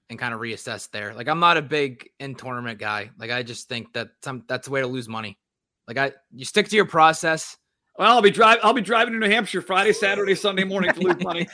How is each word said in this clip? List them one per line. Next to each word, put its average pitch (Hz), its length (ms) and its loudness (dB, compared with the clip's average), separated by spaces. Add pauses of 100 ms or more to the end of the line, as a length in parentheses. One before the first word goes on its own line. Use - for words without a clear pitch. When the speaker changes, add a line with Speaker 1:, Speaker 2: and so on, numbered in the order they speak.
Speaker 1:
and 117 80 -14
kinda 117 200 -6
reassess 110 520 -10
there. 104 240 -10
Like, 117 140 -12
I'm 156 120 0
not 170 180 4
a 156 40 0
big 143 460 -4 (120)
in-tournament 123 600 -10
guy. 107 380 -6
Like, 113 120 -10
I 123 140 -4
just 117 240 -14
think 117 260 -10
that 113 160 -8 (120)
some, 131 260 -12
that's 127 220 -6
a - 20 -10
way 139 80 -2
to 131 80 0
lose 123 220 -8
money. 110 280 -10 (480)
Like, 117 120 -10
I, 139 160 0 (200)
you 127 120 -14
stick - 240 -2
to 214 80 0
your 196 80 4
process. 160 720 2 (420)
Speaker 2:
Well, 196 100 6
I'll 240 120 6
be 202 100 8
drive-, 226 320 6
I'll 220 100 6
be 254 80 0
driving 226 320 0
to 226 60 -4
New 214 100 0
Hampshire 208 320 -2
Friday, 196 300 2
Saturday, 196 440 0
Sunday 190 280 -2
morning 196 300 0
to - 60 -10
lose 180 220 0
money. 170 320 -4